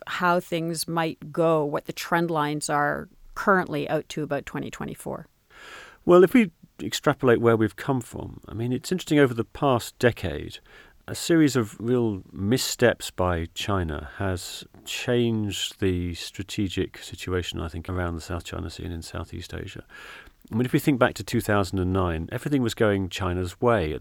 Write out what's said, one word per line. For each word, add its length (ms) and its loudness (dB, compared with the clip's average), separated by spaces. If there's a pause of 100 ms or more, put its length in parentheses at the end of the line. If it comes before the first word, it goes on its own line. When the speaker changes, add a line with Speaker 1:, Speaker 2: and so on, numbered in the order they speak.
Speaker 1:
how 340 2
things 480 -4
might 460 -4
go, 320 2
what 200 -4
the 80 -8
trend 360 0
lines 400 -2
are 400 -2 (240)
currently 560 2
out 200 -2
to 120 -6
about 240 -4
twenty 240 -8
twenty-four? 560 -10 (800)
Speaker 2:
Well, 180 10
if 120 6
we 160 6 (280)
extrapolate 640 2
where 160 6
we've 180 2 (120)
come 120 2
from, 480 -10
I 60 -12
mean, 180 -4
it's 200 -4
interesting, 260 0
over 160 6
the 100 -2 (180)
past 360 2
decade, 600 -2 (480)
a 80 -8
series 400 4
of 240 0
real 420 0 (100)
missteps 760 0
by 460 -2
China 600 -4
has 460 -6 (220)
changed 920 -2
the 340 0
strategic 840 -6
situation, 600 -6
I 80 -6
think, 220 -10
around 260 -2
the 60 -8
South 220 -8
China 260 -8
Sea 160 -12
and 80 -8
in 80 -10
Southeast 540 -12
Asia. 280 -12 (680)
I 40 -4
mean, 100 2
if 80 -4
we 60 4
think 200 2
back 160 4
to 80 -8
two 180 0
thousand 380 2
and 140 2
nine, 380 0
everything 300 -2
was 120 0
going 340 2
China's 540 -4
way 400 2